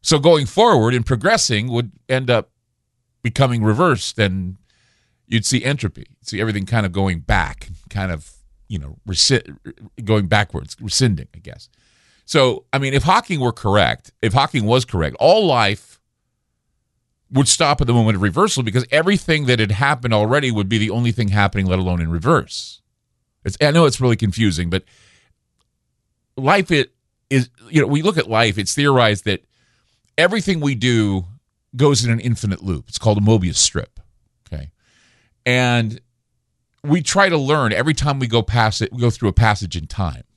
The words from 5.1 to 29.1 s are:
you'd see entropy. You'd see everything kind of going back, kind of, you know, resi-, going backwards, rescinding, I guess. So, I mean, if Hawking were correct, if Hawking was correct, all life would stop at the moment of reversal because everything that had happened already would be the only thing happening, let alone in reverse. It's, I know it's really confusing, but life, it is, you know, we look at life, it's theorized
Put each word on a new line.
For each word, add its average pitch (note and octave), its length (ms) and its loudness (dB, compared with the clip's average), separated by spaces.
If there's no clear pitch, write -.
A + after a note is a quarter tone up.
you'd A2+ 180 -2
see - 200 -2
entropy. A#2+ 440 -6
You'd - 200 -20
see G2 120 -8
everything G2+ 240 -4
kind A2 220 -2
of F2+ 60 -4
going F#2 280 -2
back, F2 480 -4
kind F#2+ 220 -6
of, D2+ 180 -12
you G#2 100 -8
know, C#2+ 280 -14
resi-, - 500 -2
going G#2 240 0
backwards, G2+ 520 -2
rescinding, G2+ 540 -2
I - 40 -20
guess. - 300 -20
So, C3 480 0
I C#3+ 60 0
mean, C3+ 160 -4
if C3+ 80 2
Hawking F3+ 380 0
were B2 120 0
correct, G2 600 0
if G#2+ 100 0
Hawking C3+ 320 0
was A#2+ 200 2
correct, D#2 340 -4
all F#3+ 280 4
life A2 540 -2
would C3 180 2
stop C#3+ 320 2
at C3+ 60 0
the A#2 60 0
moment A2 240 4
of F2+ 60 -2
reversal C3+ 400 0
because A2+ 280 -2
everything D#3+ 560 0
that B2 120 2
had G#2+ 140 0
happened B2 420 0
already B2 360 2
would G#2 180 -2
be A2+ 100 0
the G#2+ 120 -2
only A#2 220 -2
thing G#2+ 160 -2
happening, G2 380 0
let F#2 120 0
alone F2+ 220 -2
in E2 100 -2
reverse. G2 680 -2
It's, - 160 -8
I D3 100 2
know E3 140 4
it's C3+ 160 0
really B2 160 2
confusing, F#2 540 -2
but F#2 140 -4
life, E3 340 2
it D3 220 0
is, C3 220 0
you D3+ 140 2
know, A#2 40 2
we C#3+ 140 0
look F3 160 0
at D#3 140 -4
life, A2 260 2
it's G2 180 -4
theorized B2+ 520 2